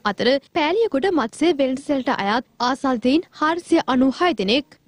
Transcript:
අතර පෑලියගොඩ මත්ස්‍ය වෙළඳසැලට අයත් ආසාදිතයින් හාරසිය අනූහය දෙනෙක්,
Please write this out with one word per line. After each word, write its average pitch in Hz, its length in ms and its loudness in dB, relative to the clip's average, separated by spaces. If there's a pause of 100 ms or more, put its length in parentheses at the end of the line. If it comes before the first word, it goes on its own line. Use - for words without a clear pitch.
අතර 208 260 0 (220)
පෑලියගොඩ 359 580 0
මත්ස්‍ය 302 440 0
වෙළඳසැලට 269 600 -2
අයත් 208 320 -2 (140)
ආසාදිතයින් 262 760 0
හාරසිය 330 520 0
අනූහය 262 480 2
දෙනෙක්, 214 540 -2